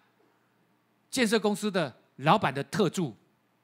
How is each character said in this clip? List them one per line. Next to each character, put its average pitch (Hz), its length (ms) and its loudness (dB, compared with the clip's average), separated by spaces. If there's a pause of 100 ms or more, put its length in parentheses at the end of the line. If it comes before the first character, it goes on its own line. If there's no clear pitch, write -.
(1080)
建 247 180 0
设 220 120 2
公 208 160 0
司 208 160 -4
的 165 260 -2 (200)
老 160 200 4
板 147 160 0
的 139 100 -4
特 180 240 0
助， 143 300 -4 (460)